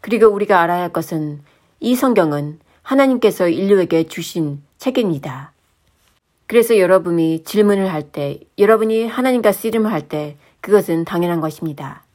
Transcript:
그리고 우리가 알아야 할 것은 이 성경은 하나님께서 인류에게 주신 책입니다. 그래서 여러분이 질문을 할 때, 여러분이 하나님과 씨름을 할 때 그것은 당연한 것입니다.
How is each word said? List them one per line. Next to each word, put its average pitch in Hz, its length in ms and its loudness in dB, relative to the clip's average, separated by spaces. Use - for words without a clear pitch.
그리고 220 280 4
우리가 202 320 2
알아야 175 220 0
할 175 100 -6
것은 151 500 -6
이 247 160 0
성경은 156 640 0
하나님께서 254 680 2
인류에게 170 600 2
주신 156 540 -8
책입니다. 156 760 -4
그래서 226 320 4
여러분이 170 680 2
질문을 202 480 2
할 147 180 -8
때, 143 300 -8
여러분이 220 480 2
하나님과 247 460 0
씨름을 220 400 -2
할 151 160 -6
때 151 300 -8
그것은 185 420 2
당연한 175 380 -2
것입니다. 151 600 -10